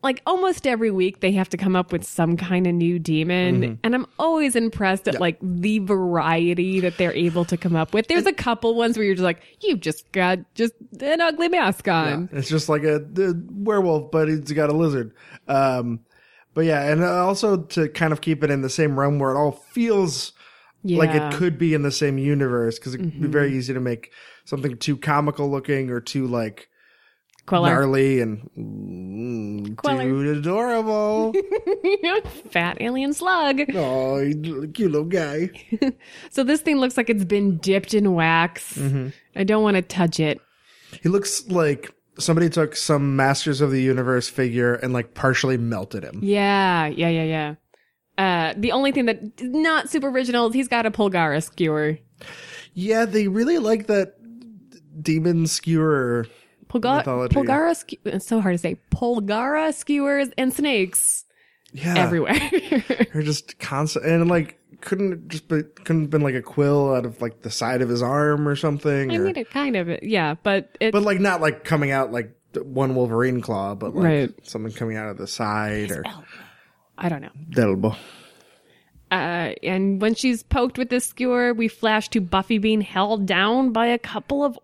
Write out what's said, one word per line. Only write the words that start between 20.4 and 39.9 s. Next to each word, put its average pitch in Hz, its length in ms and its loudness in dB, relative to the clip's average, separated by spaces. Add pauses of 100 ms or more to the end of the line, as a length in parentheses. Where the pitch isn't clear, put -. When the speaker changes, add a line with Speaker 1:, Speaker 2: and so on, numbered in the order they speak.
Speaker 2:
like 170 260 4
Speaker 1:
Yeah. 151 180 2
Speaker 2:
it - 60 -4
could 165 240 0
be 165 160 2
in 143 80 0
the 143 80 0
same 139 260 0
universe, 131 600 0
'cause 127 160 -10
it 135 40 -10
could 170 140 -4
be 143 120 -12
Speaker 1:
Mm-hmm. 151 60 0
Speaker 2:
very 143 240 2
easy 127 200 -4
to 127 60 -4
make 120 300 -6 (360)
something 135 320 -6
too 147 180 -2
comical 147 540 0
looking 135 400 -2
or 120 100 -4
too, 131 260 -4
like, 117 440 -4 (720)
Speaker 1:
Queller. 175 300 2
Speaker 2:
gnarly 135 480 4
and, 113 340 -4
mm, 104 1200 -8
Speaker 1:
Queller. 269 280 -2
Speaker 2:
too 139 280 0
adorable. 214 1000 0 (580)
Speaker 1:
<laughs> 392 580 -2
Fat 175 300 -2
alien 262 320 -2
slug. 311 480 0 (140)
Speaker 2:
Oh, 131 440 0 (540)
cute 196 180 0
little 147 140 0
guy. 165 460 -2 (300)
Speaker 1:
<laughs> 269 120 0 (380)
So 269 140 -2
this 302 160 2
thing 302 180 0
looks 254 180 0
like 240 140 0
it's 208 140 2
been 196 340 2
dipped 190 360 0
in 202 200 4
wax. 165 640 0
Speaker 2:
Mm-hmm. 135 300 0 (260)
Speaker 1:
I 196 100 0
don't 214 180 2
wanna 202 200 2
touch 175 380 0